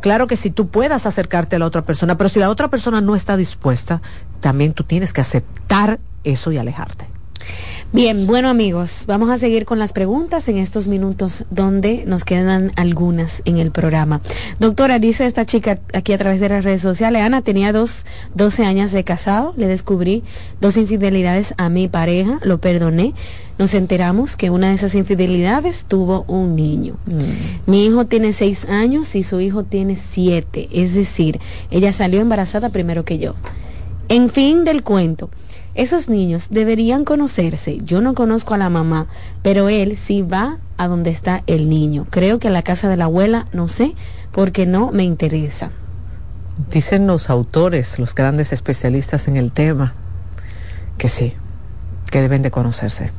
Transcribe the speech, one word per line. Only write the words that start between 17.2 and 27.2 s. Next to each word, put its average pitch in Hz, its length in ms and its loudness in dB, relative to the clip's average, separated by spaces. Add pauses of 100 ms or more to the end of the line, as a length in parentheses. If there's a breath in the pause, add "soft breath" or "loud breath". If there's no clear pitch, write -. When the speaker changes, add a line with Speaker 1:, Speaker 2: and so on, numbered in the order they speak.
Speaker 2:
"Ana, 247 200 2
tenía 202 300 2
dos, 220 320 0 (300 loud breath)
doce 202 320 4
años 196 240 2
de 190 140 0
casado, 208 520 0
le 214 120 0
descubrí 185 560 0 (360 loud breath)
dos 202 160 4
infidelidades 196 840 2
a 175 100 0
mi 180 180 2
pareja, 180 560 0
lo 180 180 2
perdoné, 175 540 2 (420 loud breath)
nos 190 160 2
enteramos 190 640 0
que 185 140 0
una 185 200 4
de 196 40 4
esas 190 220 0
infidelidades 190 880 0
tuvo 190 400 0
un 180 300 0
niño. 151 400 0 (100)
Speaker 1:
Mm. - 640 -4